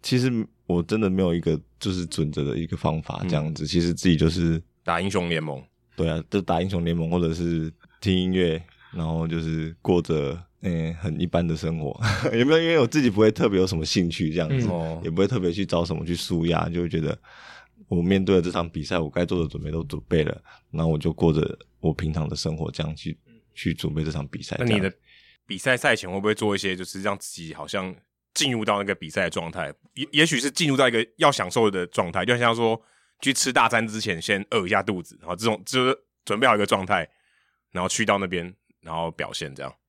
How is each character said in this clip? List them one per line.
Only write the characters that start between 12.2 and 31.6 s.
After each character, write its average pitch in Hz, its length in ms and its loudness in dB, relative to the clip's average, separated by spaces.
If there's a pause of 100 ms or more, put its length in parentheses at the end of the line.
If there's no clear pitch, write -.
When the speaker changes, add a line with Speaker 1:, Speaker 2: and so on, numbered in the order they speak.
Speaker 1:
有 120 80 4
没 143 80 4
有？ 165 80 6
因 165 80 0
为 165 100 4
我 120 80 6
自 151 140 2
己 123 80 4
不 98 100 2
会 110 140 8
特 117 160 2
别 98 100 4
有 92 80 6
什 95 100 -2
么 80 60 0
兴 85 280 2
趣 80 200 -2
这 82 80 -2
样 82 100 0 (120)
子， 110 80 0
Speaker 3:
嗯。 - 20 0
Speaker 2:
哦。 80 320 -4
Speaker 1:
也 85 60 -4
不 85 140 2
会 101 40 6
特 120 140 0
别 87 100 2
去 95 140 -2
找 85 180 2
什 85 140 -2
么 78 80 -6
去 85 100 -2
抒 82 320 -2
压， 82 220 2
就 85 140 -2
会 85 60 -2
觉 82 120 -2
得 73 180 -2 (680)
我 87 140 0
面 95 200 4
对 95 140 6
了 87 60 6
这 87 80 -2
场 85 180 -2
比 78 160 -6
赛， 90 140 -2
我 78 100 -2
该 90 160 0
做 87 180 0
的 76 60 0
准 73 120 -8
备 78 100 -8
都 82 140 -4
准 71 220 -8
备 80 160 2
了， - 200 -4 (280)
然 80 140 -2
后 82 80 2
我 76 60 0
就 82 120 0
过 80 220 4
着 - 260 0 (220)
我 80 140 0
平 78 180 -4
常 78 160 -2
的 78 60 -6
生 80 220 -4
活 78 140 -6
这 - 120 -8
样 78 120 -6
去， 80 220 -10 (380)
去 - 180 -4
准 76 220 -4
备 78 100 -2
这 78 60 -2
场 73 180 -6
比 - 140 -12
赛 - 160 -8
这 123 60 -2
样。 117 60 2
Speaker 2:
那 107 60 4
你 95 60 2
的 95 100 -2 (540)
比 98 100 -8
赛 127 200 0
赛 127 180 2
前 98 160 -4
会 98 100 -2
不 101 60 -2
会 107 80 4
做 107 200 0
一 95 40 -2
些， 95 160 -2
就 90 100 -8
是 95 180 -12
让 101 140 -2
自 - 160 -14
己 80 220 -14
好 76 120 -12
像 92 280 -6 (400)
进 143 180 0
入 110 120 -2
到 104 140 0
那 101 60 -2
个 98 100 -2
比 80 140 -10
赛 95 140 -2
的 82 80 0
状 85 200 -6
态？ 80 220 -6 (220)
也， 131 160 -8
也 151 160 6
许 147 140 0
是 139 100 0
进 151 180 0
入 135 80 2
到 131 120 6
一 - 20 4
个 113 160 0 (100)
要 156 140 6
享 95 180 -2
受 110 220 4